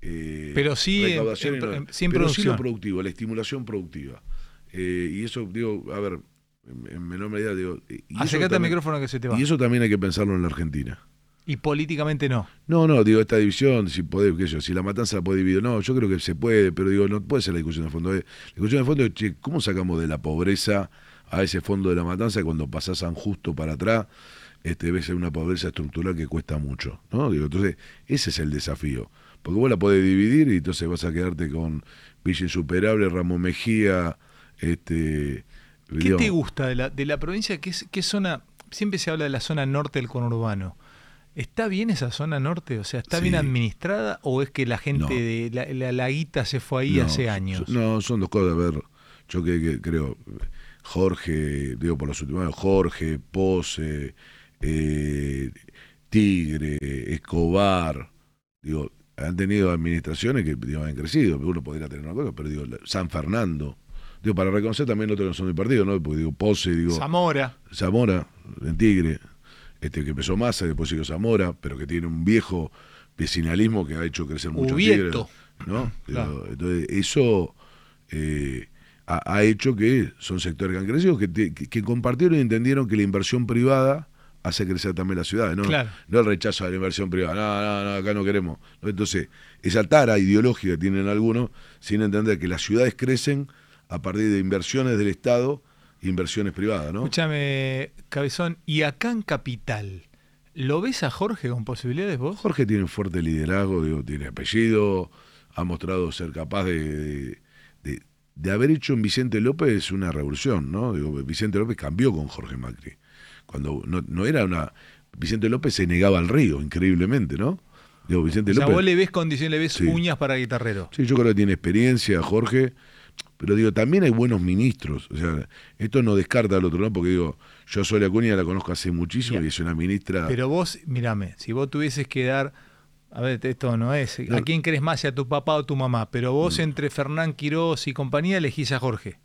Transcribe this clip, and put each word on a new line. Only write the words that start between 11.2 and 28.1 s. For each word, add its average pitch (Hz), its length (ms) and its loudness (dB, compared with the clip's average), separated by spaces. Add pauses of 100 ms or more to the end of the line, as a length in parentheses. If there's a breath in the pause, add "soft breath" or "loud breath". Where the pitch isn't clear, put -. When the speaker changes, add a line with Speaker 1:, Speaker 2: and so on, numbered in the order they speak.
Speaker 2:
Y 147 100 -4
políticamente 151 720 -2
no. 120 200 0 (180)
Speaker 1:
No, 160 220 6
no, 131 160 8
digo, 110 160 8
esta 110 160 4
división, 107 540 4
si 92 120 -2
podés, 92 320 4
qué 90 120 0
sé 78 80 -2
yo, 78 80 -2
si 87 100 -4
La 90 100 0
Matanza 101 400 -2
puede 95 180 2
dividir, 92 220 4
no, 117 180 0
yo 127 140 -2
creo 120 140 2
que 95 100 2
se 85 160 -4
puede, 104 380 4
pero 95 160 0
digo, 101 180 4
no 101 160 -2
puede 131 200 0
ser 95 100 -2
la 85 60 0
discusión 80 260 -2
de 80 60 -4
fondo. 85 240 -2
Eh, 95 100 -2 (220 loud breath)
la - 80 -20
discusión 120 280 0
de 123 40 0
fondo 139 180 2
es, 107 100 0
che, 107 260 -4
¿cómo 143 200 -4
sacamos 92 400 -2
de 82 80 -2
la 78 140 -4
pobreza 92 680 0 (400 loud breath)
a 92 120 0
ese 92 180 0
fondo 98 300 0
de 87 60 4
La 87 80 0
Matanza 98 380 -2
cuando 78 260 -2
pasás 80 300 -6
San 85 160 -4
Justo 95 400 -6
para 78 200 -4
atrás? 104 320 0 (560 loud breath)
Este, 85 280 -2
ves 87 200 -2
una 87 200 -2
pobreza 82 380 -2
estructural 82 480 -4
que 80 100 -4
cuesta 76 300 -4
mucho, 67 460 -6 (100)
¿no? 131 180 0
Digo, 76 140 0
entonces, 87 320 0 (300 loud breath)
ese 135 240 -2